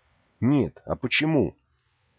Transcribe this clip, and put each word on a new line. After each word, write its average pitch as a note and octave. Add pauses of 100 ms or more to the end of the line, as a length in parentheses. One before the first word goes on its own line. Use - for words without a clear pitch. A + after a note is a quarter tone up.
(420)
«Нет, B2
а -
почему?» C#3+ (640)